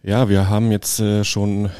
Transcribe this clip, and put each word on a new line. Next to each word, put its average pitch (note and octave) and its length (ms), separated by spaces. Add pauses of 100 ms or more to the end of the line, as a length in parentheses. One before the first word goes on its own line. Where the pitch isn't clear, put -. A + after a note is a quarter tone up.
Ja, G#2+ 280
wir G2 200
haben G#2+ 220
jetzt, G#2 300
äh, G#2 240
schon G2+ 560